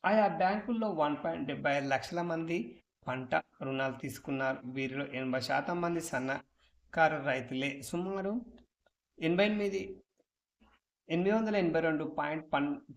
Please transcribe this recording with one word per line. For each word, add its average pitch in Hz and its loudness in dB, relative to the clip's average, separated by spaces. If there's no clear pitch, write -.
ఆయా 202 6
బ్యాంకుల్లో 208 2
వన్ 147 2
పాయింట్ 165 -2
డెబ్బై 143 0
ఐదు 139 0
లక్షల 151 0
మంది 170 -4
పంట 127 -2
రుణాలు 135 -2
తీసుకున్నారు. 135 -2
వీరిలో 135 -4
ఎనభై 131 -2
శాతం 147 -2
మంది 170 0
సన్నకారు 143 0
రైతులే. 135 -2
సుమారు 196 -2
ఎనభై 175 4
ఎనిమిది, 202 -2
ఎనిమిది 180 2
వందల 220 2
ఎనభై 165 4
రెండు 160 2
పాయింట్ 151 -4
పన్-, 143 2